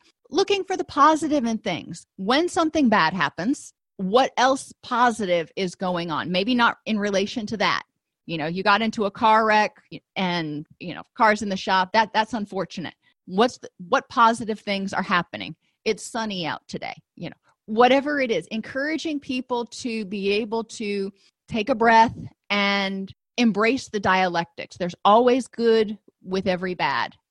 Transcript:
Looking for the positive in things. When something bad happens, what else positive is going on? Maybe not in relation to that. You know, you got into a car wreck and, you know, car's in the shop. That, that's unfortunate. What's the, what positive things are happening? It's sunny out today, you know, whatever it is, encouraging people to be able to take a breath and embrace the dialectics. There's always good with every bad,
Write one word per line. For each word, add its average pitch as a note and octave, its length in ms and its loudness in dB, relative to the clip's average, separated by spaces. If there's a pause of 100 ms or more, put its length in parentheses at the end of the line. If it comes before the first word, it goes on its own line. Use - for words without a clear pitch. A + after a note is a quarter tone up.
(300)
Looking F#4+ 360 0
for F#4 100 -4
the F4+ 80 -2
positive D4 640 2
in A3+ 140 -2
things. - 460 -8 (120)
When C4 320 0
something D#4 400 2
bad E3+ 240 4
happens, F3+ 600 -4 (220)
what G3+ 400 2
else C4 380 0 (100)
positive G#3+ 720 0
is F3+ 200 -4
going F3 360 -4
on? C3+ 200 -4
Maybe G3+ 240 0
not A#3+ 300 2
in G#3+ 140 -2
relation G3+ 460 -2
to G#3+ 120 -8
that. F3 260 0 (420)
You E3 120 -8
know, D3+ 100 -4
you F3+ 140 -6
got G3+ 200 4
into A3 240 -2
a G3+ 60 -4
car A3 340 4
wreck G#3+ 360 2 (360)
and, E3 500 -4 (140)
you F3 120 -10
know, E2 100 -14 (120)
car's G#3+ 260 2
in G#3 60 -6
the F#3+ 80 -4
shop. F#3+ 380 -2
That, A3 180 2
that's A3 220 -2
unfortunate. G3 600 -8 (320)
What's G#3 340 0
the, - 100 -18 (180)
what C4 220 0
positive A3+ 500 2
things G3 320 -6
are - 100 -2
happening? E3+ 540 -4 (300)
It's G#3+ 180 -2
sunny G#3 420 -6
out - 220 -8
today, - 280 -10 (200)
you - 140 -12
know, - 60 -18 (320)
whatever C4 520 4
it B3+ 120 -2
is, F3 160 -4
encouraging C#4+ 720 -6
people B3 440 -6
to A3+ 400 -8
be G3 280 -2
able A3 320 -4
to G3+ 460 -6 (360)
take G#3+ 220 -4
a B3+ 60 0
breath A3+ 380 6 (360)
and G3+ 640 -2 (240)
embrace A3+ 500 2
the G#3 120 -6
dialectics. F#3 800 0
There's F3 180 -4 (100)
always A#3+ 420 6
good A3 500 2 (240)
with F#3+ 260 -4
every F3+ 280 -2
bad, C#3 400 -2 (160)